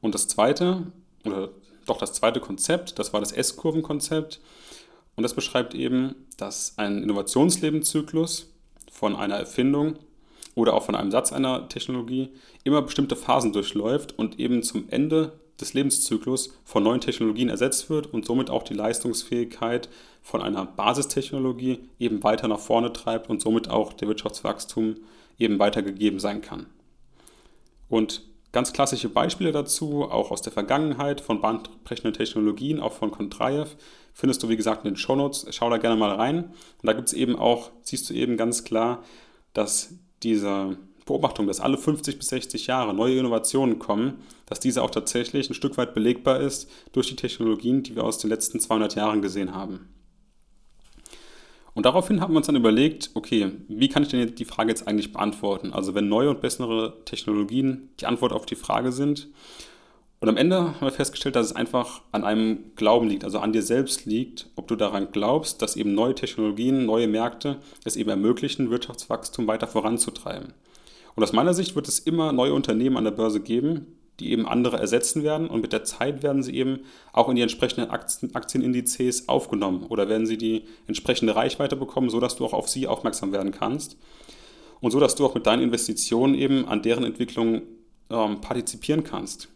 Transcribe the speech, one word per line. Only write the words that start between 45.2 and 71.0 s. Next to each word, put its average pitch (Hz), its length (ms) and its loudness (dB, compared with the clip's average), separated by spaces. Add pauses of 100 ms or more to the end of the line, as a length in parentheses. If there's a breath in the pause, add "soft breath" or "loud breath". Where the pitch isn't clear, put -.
ein 113 40 -4
Stück - 220 -4
weit 123 180 -2
belegbar 123 460 2
ist 139 300 -4 (220 loud breath)
durch 127 160 0
die 135 80 -10
Technologien, 117 680 0
die 131 140 -10
wir 117 80 -2
aus 110 140 -2
den 107 120 -2
letzten 110 300 -2
zweihundert 110 340 0
Jahren 107 280 2
gesehen 95 320 -4
haben. 95 340 -10 (1900 loud breath)
Und 147 120 2
daraufhin 180 340 4
haben 175 140 0
wir - 20 8
uns 147 100 4
dann 147 80 2
überlegt, 127 600 4
okay, 104 360 0 (160)
wie 113 220 2
kann 147 140 2
ich 143 80 0
denn 120 240 0
die 113 100 -8
Frage 113 240 -2
jetzt 110 180 0
eigentlich 104 280 0
beantworten? 98 580 -2
Also 95 220 -2
wenn 104 120 2
neue 113 220 4
und 139 140 0
bessere 113 640 -2
Technologien 117 840 -2 (100)
die - 60 -10
Antwort 120 300 0
auf - 100 -4
die - 120 -8
Frage 123 360 -2
sind. 143 360 -2 (920 loud breath)
Und 110 80 2
am 110 80 4
Ende 175 380 4
haben - 80 -6
wir 135 100 0
festgestellt, 131 420 -2
dass 117 120 4
es 107 100 -6
einfach 117 460 -2 (100)
an 104 100 0
einem 110 540 0
Glauben 113 320 6
liegt, 98 160 -2
also 98 140 -4
an 110 140 0
dir 110 100 4
selbst 131 420 0
liegt, 113 500 -4
ob - 140 -12
du 117 80 0
daran 101 340 0
glaubst, 131 520 0
dass 156 120 -2
eben 104 200 0
neue 120 200 4
Technologien, 117 720 0
neue 110 220 2
Märkte 117 480 -2 (280 loud breath)
es 110 120 -4
eben 107 140 -2
ermöglichen, 113 600 2
Wirtschaftswachstum 120 800 -4
weiter 110 180 0
voranzutreiben. - 840 -2 (640 loud breath)